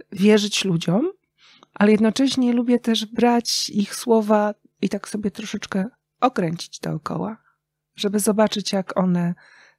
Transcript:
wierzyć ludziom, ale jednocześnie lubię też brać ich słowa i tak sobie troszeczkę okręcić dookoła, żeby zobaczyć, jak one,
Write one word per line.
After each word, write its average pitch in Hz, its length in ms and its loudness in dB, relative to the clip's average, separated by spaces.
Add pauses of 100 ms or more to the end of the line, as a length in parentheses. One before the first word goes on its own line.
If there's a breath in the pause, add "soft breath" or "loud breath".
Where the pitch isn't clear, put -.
(120)
wierzyć 202 520 2
ludziom, 190 480 0 (600 soft breath)
ale 208 180 4
jednocześnie 240 600 2
lubię 240 260 2
też 220 280 -2
brać 233 640 0
ich 202 240 -2
słowa 214 600 2 (260)
i 196 80 0
tak 196 200 -8
sobie 208 220 -4
troszeczkę 208 540 -6 (360)
okręcić 170 600 -2
dookoła, 165 560 -6 (600)
żeby 208 240 -2
zobaczyć, 208 520 0
jak 190 260 -4
one, 175 360 0 (440 soft breath)